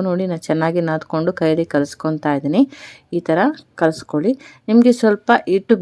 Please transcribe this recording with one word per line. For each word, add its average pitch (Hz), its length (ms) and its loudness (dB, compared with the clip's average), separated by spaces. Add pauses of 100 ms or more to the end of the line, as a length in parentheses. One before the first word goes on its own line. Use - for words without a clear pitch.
ನೋಡಿ 185 240 -2
ನಾನು 165 160 -8
ಚೆನ್ನಾಗಿ 160 420 -2
ನಾದ್ಕೊಂಡು 160 440 -4
ಕೈಯಲ್ಲಿ 160 420 0
ಕಲಿಸ್ಕೊತಾ 151 640 -2
ಇದ್ದೀನಿ. 151 240 0 (500)
ಈ 175 80 -4
ಥರ 165 180 -2 (420)
ಕಲಿಸ್ಕೊಳ್ಳಿ. 160 520 -2 (360)
ನಿಮಗೆ 233 240 6
ಸ್ವಲ್ಪ 220 380 0 (220)
ಹಿಟ್ಟು 196 300 2